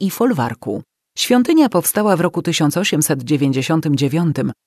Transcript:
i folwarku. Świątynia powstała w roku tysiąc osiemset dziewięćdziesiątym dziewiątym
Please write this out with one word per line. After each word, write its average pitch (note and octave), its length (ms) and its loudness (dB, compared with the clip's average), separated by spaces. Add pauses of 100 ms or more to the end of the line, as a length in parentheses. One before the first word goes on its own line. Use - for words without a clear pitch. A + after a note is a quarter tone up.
i F#3+ 100 -2
folwarku. A#2+ 720 -2 (360)
Świątynia B3+ 500 4
powstała G3 480 0
w D#3+ 40 0
roku F3 220 -2
tysiąc D#3 340 0
osiemset D3+ 460 -2
dziewięćdziesiątym C#3 760 0
dziewiątym C#3+ 560 0 (140)